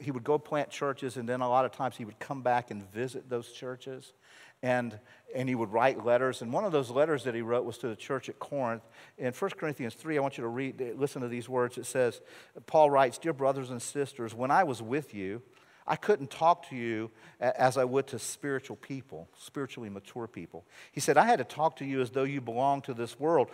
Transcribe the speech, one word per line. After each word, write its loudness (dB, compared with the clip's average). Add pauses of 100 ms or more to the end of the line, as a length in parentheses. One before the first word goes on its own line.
he -6
would -6
go 4
plant -2
churches, -4
and -6
then 0
a 0
lot 6
of 0
times -4
he -10
would -14
come -8
back 2
and -10
visit -6
those -6
churches, -12 (500)
and, 0 (380)
and -2
he 0
would 0
write 4
letters. 4
And -6
one 0
of 0
those 2
letters 2
that -2
he -2
wrote 0
was -8
to -6
the -4
church -6
at -12
Corinth. -4 (380)
In -2
First -4
Corinthians -4
three, -2
I 4
want -2
you -6
to -2
read, -4 (160)
listen -2
to -4
these -6
words. 0
It -8
says, 2 (460)
Paul 6
writes, 4
"Dear -2
brothers 0
and -6
sisters, -6
when -2
I 6
was -2
with -4
you, -6 (420)
I 0
couldn't 0
talk 2
to -10
you -4 (280)
a-, 2
as 4
I 4
would 2
to -8
spiritual -6
people, -12
spiritually -10
mature -10
people." -14 (280)
He -8
said, 4
"I 8
had 6
to 0
talk 0
to -8
you 0
as 0
though 0
you -2
belonged 0
to -8
this -6
world, 4